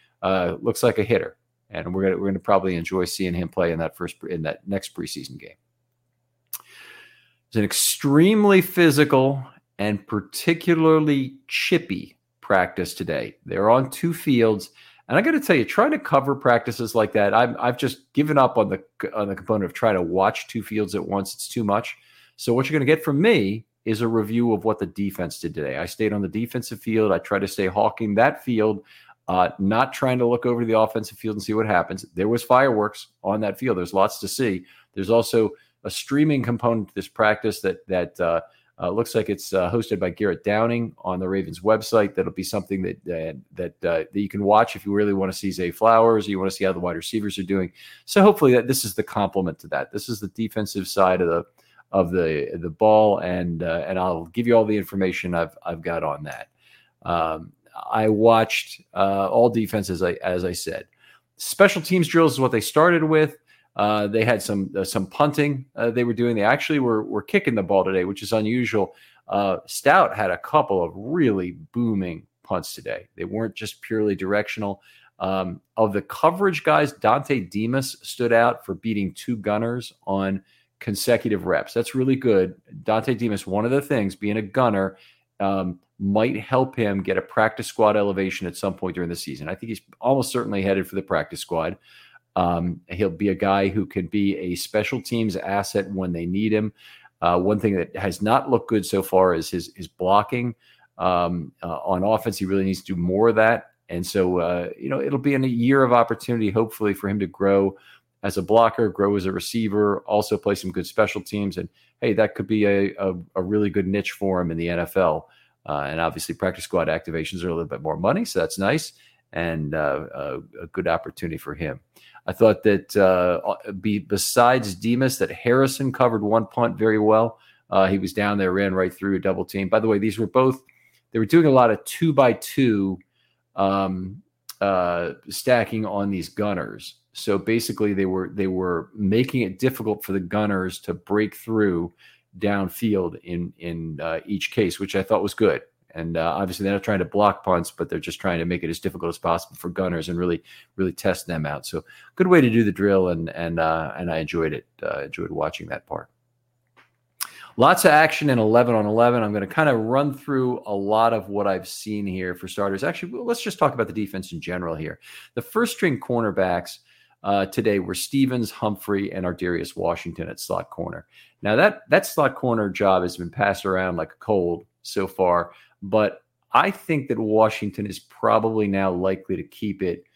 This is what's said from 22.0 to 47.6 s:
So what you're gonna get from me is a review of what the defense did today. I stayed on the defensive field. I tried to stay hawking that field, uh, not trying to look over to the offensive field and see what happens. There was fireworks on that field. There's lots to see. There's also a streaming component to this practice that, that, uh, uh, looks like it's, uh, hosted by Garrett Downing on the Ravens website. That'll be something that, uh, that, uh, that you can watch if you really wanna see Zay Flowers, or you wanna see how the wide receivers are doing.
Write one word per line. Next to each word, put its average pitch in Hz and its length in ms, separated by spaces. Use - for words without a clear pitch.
So - 180
what 135 160
you're 151 100
gonna 135 60
get 156 180
from 143 160
me 117 460
is 110 180
a 117 60
review 113 460
of 95 120
what 107 120
the 101 80
defense 92 540
did 80 160
today. 69 220
I 85 100
stayed 107 260
on 104 80
the 95 60
defensive 113 520
field. 110 320
I 85 60
tried 98 220
to 95 80
stay 98 180
hawking 104 500
that 123 280
field, 107 400
uh, 90 300
not 110 360
trying 127 260
to 120 80
look 120 180
over 120 160
to 117 60
the 110 100
offensive 110 400
field 107 200
and 101 60
see 110 100
what 110 120
happens. 92 480
There 98 160
was 117 140
fireworks 120 640
on 104 180
that 98 160
field. 117 220
There's 87 160
lots 98 240
to 101 80
see. 98 380
There's 95 160
also 113 420
a 104 40
streaming 143 540
component 117 460
to - 40
this 98 140
practice 107 540
that, 90 160
that, 90 320
uh, 82 220
uh, 90 60
looks 110 240
like 107 160
it's, - 240
uh, 90 160
hosted 110 300
by 92 100
Garrett 90 340
Downing 117 540
on 92 220
the 92 100
Ravens 85 300
website. 107 560
That'll 90 160
be - 100
something 98 400
that, 90 140
uh, 80 300
that, - 320
uh, 82 260
that 101 80
you 101 80
can 101 160
watch 107 320
if 101 120
you 101 40
really 101 220
wanna 95 200
see 98 180
Zay 90 180
Flowers, 113 560
or 104 60
you 95 80
wanna 95 100
see 92 140
how 95 100
the 87 60
wide 87 160
receivers 101 420
are 98 60
doing. 92 280